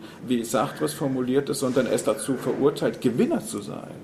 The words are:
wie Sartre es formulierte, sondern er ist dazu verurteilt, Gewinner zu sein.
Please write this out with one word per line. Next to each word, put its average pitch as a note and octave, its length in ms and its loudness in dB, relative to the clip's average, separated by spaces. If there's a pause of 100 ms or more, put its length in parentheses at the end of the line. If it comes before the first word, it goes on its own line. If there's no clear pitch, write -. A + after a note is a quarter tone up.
(280)
wie A#2+ 160 2
Sartre A#2 420 0
es D3 80 -2
formulierte, C3 600 0
sondern B2 320 2
er - 60 2
ist - 120 0
dazu A#2+ 300 0
verurteilt, C3+ 680 0
Gewinner G3+ 420 2
zu - 200 -6
sein. - 260 -10 (140)